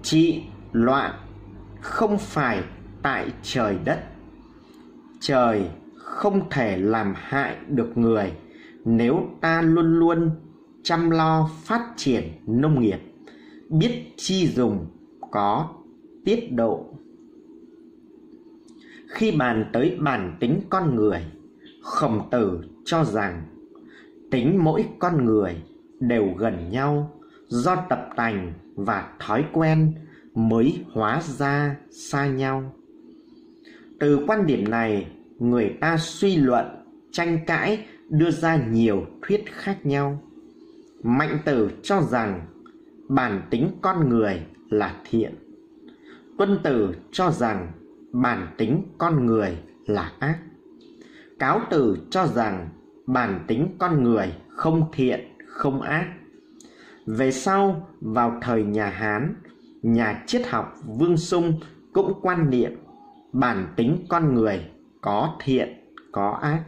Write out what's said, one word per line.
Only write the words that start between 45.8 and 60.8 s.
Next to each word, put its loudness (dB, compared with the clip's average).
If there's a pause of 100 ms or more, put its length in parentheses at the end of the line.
Tuân 2
Tử 2 (160)
cho 2
rằng -2 (400)
bản -2
tính 0 (160)
con 2
người 2 (280)
là -2
ác. -2 (1000)
Cáo 0 (100)
Tử 2 (120)
cho 2
rằng -2 (380)
bản 0
tính 0 (100)
con 2
người 2 (160)
không 0
thiện, 0 (260)
không -2
ác. -4 (920)
Về 0
sau, 0 (120)
vào 0
thời 0
nhà -2
Hán, -4 (480)
nhà 2
triết -2
học -4 (120)